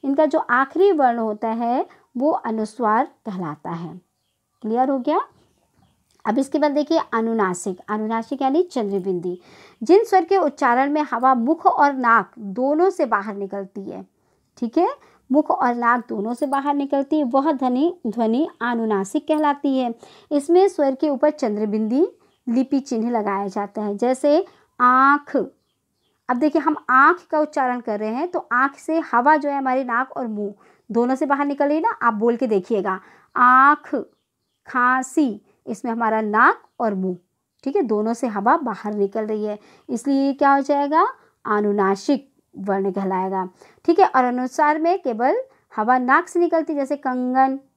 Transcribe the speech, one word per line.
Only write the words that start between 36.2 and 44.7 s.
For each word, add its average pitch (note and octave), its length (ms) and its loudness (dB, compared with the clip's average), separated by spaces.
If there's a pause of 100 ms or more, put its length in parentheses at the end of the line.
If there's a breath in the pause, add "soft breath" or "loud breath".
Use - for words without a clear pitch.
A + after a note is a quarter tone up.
नाक A3+ 420 2 (160)
और A3 160 -2
मुंह, F#3 220 -4 (460)
ठीक C#4 120 -6
है, G4+ 80 0
दोनों G#3+ 300 -2
से A#3+ 160 -6
हवा G#3+ 300 0
बाहर G#3+ 360 -8
निकल G#3 300 -2
रही G#3+ 200 -6
है, G#3 140 -8 (300 soft breath)
इसलिए C4+ 360 -2
ये C#4 80 0
क्या C#4 200 2
हो C#4 80 2
जाएगा, C#4+ 440 2 (400 soft breath)
अनुनासिक G#3 840 0 (260)
वर्ण G3 360 -2
कहलाएगा, F#3+ 560 -4 (380 soft breath)
ठीक E4+ 140 2
है। F#4+ 80 6
और C4 160 2
अनुस्वार B3+ 560 0